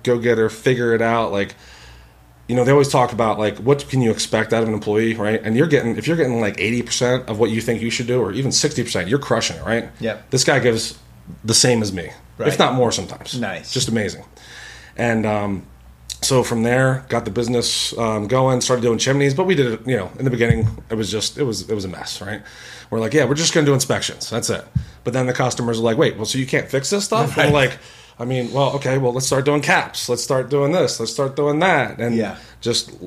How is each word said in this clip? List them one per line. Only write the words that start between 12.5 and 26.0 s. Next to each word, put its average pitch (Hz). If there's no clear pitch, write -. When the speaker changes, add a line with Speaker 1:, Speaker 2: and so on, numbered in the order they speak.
Speaker 1:
not 139
more 123
sometimes. -
Speaker 2:
Nice. 95
Speaker 1:
Just 127
amazing. 107
And, 113
um, 101
so 127
from 113
there, 131
got 117
the 107
business, 120
um, 110
going, 131
started 123
doing 117
chimneys, 139
but 185
we 185
did 131
it, 110
you 131
know, 92
in 131
the 131
beginning, 113
it 113
was 107
just, 104
it 151
was, 101
it 113
was 98
a -
mess, -
right? 104
We're 113
like, 110
"Yeah, 147
we're 147
just 160
gonna 156
do 143
inspections. -
That's -
it." 98
But 120
then 127
the 127
customers 120
are 113
like, 113
"Wait, 131